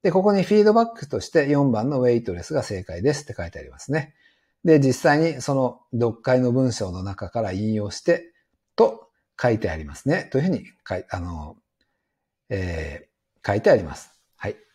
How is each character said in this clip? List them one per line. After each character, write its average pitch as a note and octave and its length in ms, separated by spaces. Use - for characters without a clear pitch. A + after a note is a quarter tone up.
で、 F#3+ 80
こ F#3 100
こ G3+ 120
に F#3+ 100
フ G#3+ 120
ィ G#3+ 80
ー - 20
ド G#3+ 80
バ A3+ 80
ッ A#3 60
ク A3+ 200
と A#2 140
し - 80
て C#3+ 180
四 C#3+ 240
番 A2 180
の C3+ 120
ウ - 60
ェ A#2+ 80
イ A#2 100
ト F#2+ 80
レ F2 100
ス - 100
が C3+ 80
正 F#2+ 220
解 F2+ 180
で C#3+ 120
す C#3+ 100
っ - 20
て - 80
書 - 120
い E2+ 60
て - 80
あ C2+ 40
り - 60
ま - 100
す - 140
ね。 D3+ 200
で、 D#3+ 160
実 C#3 300
際 D3 80
に D#3 220
そ C#3 140
の B2+ 240
読 A#2 280
解 B2+ 200
の B2 100
文 B2+ 220
章 F#2+ 180
の F#2 100
中 G2 280
か A#2 120
ら F#2+ 120
引 G#2+ 220
用 G#2 140
し - 120
て、 - 320
と - 320
書 B2 80
い A2 120
て F#2+ 80
あ D#2+ 80
り D#2 80
ま C#2+ 100
す - 140
ね。 F3+ 240
と C3 60
い - 20
う - 20
ふ F#3 40
う - 20
に C3+ 160
書 F#2 120
い、 - 120
あ F#2 120
の、 D#2+ 340
え D#2+ 580
ー、 - 60
書 G2+ 80
い A2 60
て G3+ 100
あ B2 60
り F#2+ 80
ま C#2 100
す。 - 160
は - 140
い。 - 80